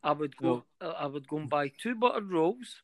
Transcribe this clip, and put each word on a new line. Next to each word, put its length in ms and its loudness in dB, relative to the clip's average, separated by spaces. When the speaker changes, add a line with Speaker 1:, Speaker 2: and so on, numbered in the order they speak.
Speaker 1:
I 80 2
would 260 -2
go. 260 0
Speaker 2:
No. 80 -8
Speaker 1:
I, 140 -6
I 20 -2
would 220 -8
go 100 -4
and 120 -6
buy 200 2
two 140 -2
buttered 360 2
rolls 520 0